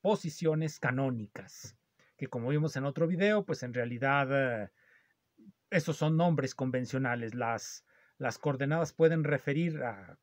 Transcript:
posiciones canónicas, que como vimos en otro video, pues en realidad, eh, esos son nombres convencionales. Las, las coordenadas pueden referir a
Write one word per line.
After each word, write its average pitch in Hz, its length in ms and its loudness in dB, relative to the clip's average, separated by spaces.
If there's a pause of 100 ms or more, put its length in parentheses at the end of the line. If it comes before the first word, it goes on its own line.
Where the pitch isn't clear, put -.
posiciones 160 800 0
canónicas, 127 1000 -4 (400)
que 139 100 -6
como 120 220 -4
vimos 151 260 0
en 135 80 -2
otro 151 240 0
video, 202 380 2
pues - 180 -4
en 123 100 -6
realidad, 131 920 2
eh, 98 60 -10 (1000)
esos 165 280 0
son 160 200 2
nombres 165 380 2
convencionales. 123 800 -2
Las, 117 500 -4 (320)
las 123 220 -4
coordenadas 147 540 0
pueden 160 300 4
referir 147 600 0
a 101 400 -8